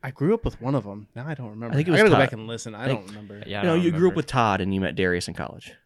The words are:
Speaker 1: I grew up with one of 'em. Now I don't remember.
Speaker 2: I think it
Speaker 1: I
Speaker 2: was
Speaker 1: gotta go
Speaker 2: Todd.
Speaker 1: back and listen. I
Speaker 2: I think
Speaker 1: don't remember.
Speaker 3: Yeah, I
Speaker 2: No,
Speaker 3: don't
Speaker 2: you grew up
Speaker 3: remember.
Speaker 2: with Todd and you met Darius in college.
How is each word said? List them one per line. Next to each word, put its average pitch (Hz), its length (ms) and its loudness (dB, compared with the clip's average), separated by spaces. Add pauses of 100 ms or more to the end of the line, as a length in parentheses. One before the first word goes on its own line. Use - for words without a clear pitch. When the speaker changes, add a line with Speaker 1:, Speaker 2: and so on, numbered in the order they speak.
Speaker 1:
I 131 100 -8
grew 160 200 0
up 226 120 -2
with - 180 -6
one 131 140 -2
of 104 100 -4
'em. 104 300 -14
Now 123 100 -12
I 160 80 -8
don't 120 160 -12
remember. 113 240 -10
Speaker 2:
I - 20 2
think 156 120 2
it - 20 2
Speaker 1:
I - 40 6
Speaker 2:
was - 80 6
Speaker 1:
gotta 214 80 8
go 151 40 8
Speaker 2:
Todd. 127 120 6
Speaker 1:
back - 60 -4
and 110 140 -10
listen. 113 300 -10
I 110 80 -10
Speaker 2:
I - 20 -2
think 131 140 -2
Speaker 1:
don't 92 80 -18
remember. 104 400 -16
Speaker 3:
Yeah, 101 120 -6
I 101 40 -2
Speaker 2:
No, 170 100 2
Speaker 3:
don't 175 100 4
Speaker 2:
you 165 60 4
grew 156 80 -2
up 170 40 4
Speaker 3:
remember. 185 140 4
Speaker 2:
with 156 100 -2
Todd 107 340 2
and 95 140 0
you 95 60 0
met 87 160 -2
Darius 90 320 0
in 87 60 -8
college. - 380 -12 (140)